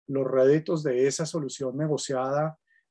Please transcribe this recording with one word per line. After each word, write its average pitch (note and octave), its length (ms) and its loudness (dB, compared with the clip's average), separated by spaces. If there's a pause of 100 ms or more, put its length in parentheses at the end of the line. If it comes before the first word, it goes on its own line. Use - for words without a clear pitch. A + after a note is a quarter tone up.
los C3+ 180 -2
réditos D3+ 560 4
de C3 240 2
esa D3 180 -2
solución C3+ 520 -6
negociada D3 840 -2 (320)